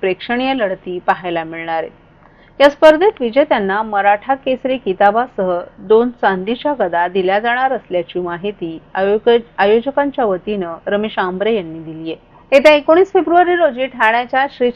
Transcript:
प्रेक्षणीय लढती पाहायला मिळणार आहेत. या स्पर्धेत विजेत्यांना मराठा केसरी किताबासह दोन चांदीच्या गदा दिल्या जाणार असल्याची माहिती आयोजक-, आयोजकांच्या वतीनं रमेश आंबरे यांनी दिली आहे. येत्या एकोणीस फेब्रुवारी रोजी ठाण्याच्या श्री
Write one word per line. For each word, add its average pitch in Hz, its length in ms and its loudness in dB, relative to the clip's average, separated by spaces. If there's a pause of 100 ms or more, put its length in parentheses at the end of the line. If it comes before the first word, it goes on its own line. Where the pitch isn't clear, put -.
प्रेक्षणीय 240 520 -2
लढती 185 460 -6
पाहायला 175 440 -2
मिळणार 165 400 -6
आहेत. - 80 -12 (680)
या 285 80 8
स्पर्धेत 311 500 4
विजेत्यांना 226 640 0
मराठा 208 540 0
केसरी 262 420 -4
किताबासह 202 840 0 (200)
दोन 220 300 2
चांदीच्या 226 680 -2
गदा 175 280 -2
दिल्या 190 320 0
जाणार 247 320 -2
असल्याची 180 480 -6
माहिती 175 600 -8 (140)
आयोजक-, 214 640 0
आयोजकांच्या 254 680 0
वतीनं 185 500 -6 (120)
रमेश 208 320 -4
आंबरे 196 360 -2
यांनी 165 240 -8
दिली 160 320 -12
आहे. - 240 -16 (160)
येत्या 277 220 6
एकोणीस 320 400 2
फेब्रुवारी 349 420 2
रोजी 269 300 0
ठाण्याच्या 247 640 0
श्री 247 260 -2